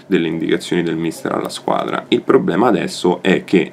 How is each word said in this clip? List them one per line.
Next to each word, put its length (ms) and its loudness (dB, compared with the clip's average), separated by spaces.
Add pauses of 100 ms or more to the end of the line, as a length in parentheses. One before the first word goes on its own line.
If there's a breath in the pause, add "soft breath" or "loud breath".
delle 240 0
indicazioni 540 0
del 140 -2
mister 360 -4
alla 160 -4
squadra. 600 -4
Il 120 2
problema 480 2
adesso 540 0
è 220 2
che 280 2